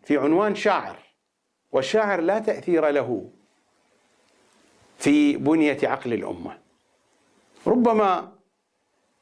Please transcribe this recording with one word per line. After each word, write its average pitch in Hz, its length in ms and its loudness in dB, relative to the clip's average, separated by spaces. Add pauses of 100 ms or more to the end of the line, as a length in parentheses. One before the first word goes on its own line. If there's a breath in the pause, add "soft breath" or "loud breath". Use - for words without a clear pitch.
في 147 120 0
عنوان 165 380 2
شاعر، - 440 -2 (720)
والشاعر 196 480 0
لا 185 180 0
تأثير 170 500 0
له 127 420 -2 (1700)
في 147 380 4
بنية 147 460 0
عقل 123 300 -4
الأمة. 92 460 -8 (1080)
ربما 214 680 2 (880)